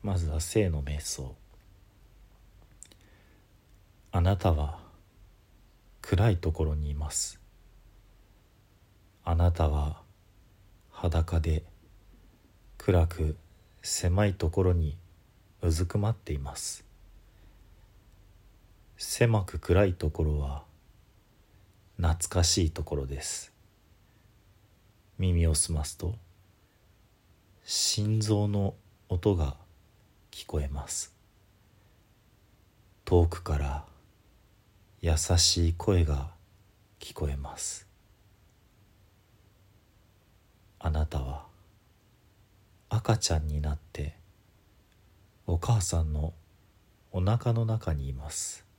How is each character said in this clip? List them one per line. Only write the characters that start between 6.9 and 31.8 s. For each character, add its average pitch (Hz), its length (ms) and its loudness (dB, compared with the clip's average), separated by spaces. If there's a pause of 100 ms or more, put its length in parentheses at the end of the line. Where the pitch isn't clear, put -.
い 71 40 -4
ま 73 160 -4
す。 - 300 -6 (1800)
あ 85 100 0
な 85 180 6
た 80 160 2
は 73 340 -2 (880)
裸 82 480 0
で 80 240 0 (1120)
暗 85 300 4
く 78 300 -2 (460)
狭 95 440 2
い 95 80 2
と 82 160 0
こ 95 140 2
ろ 90 80 6
に 80 240 0 (680)
う 85 80 2
ず 82 160 0
く 104 120 -2
ま 104 120 2
っ 113 60 -2
て - 160 -10
い 71 60 -4
ま 67 180 -8
す。 - 280 -10 (2000)
狭 110 480 0
く - 160 -8
暗 95 260 4
い 90 60 0
と 80 180 -2
こ 78 140 -2
ろ 76 160 0
は 71 240 -6 (1300)
懐 82 300 0
か 90 140 2
し 85 240 4
い 76 40 2
と 78 120 -10
こ 76 140 -6
ろ 69 100 -4
で 69 140 -6
す。 - 320 -10 (1700)
耳 87 280 4
を 78 80 4
澄 78 240 -2
ま 73 60 -2
す - 120 -10
と、 90 200 -6 (1500)
心 107 520 0
臓 104 260 2
の 101 240 0 (380)
音 92 260 2
が 71 180 0 (760)
聞 - 160 -16
こ 78 120 -4
え 71 100 -2
ま 71 200 -8
す。 - 260 -10 (1900)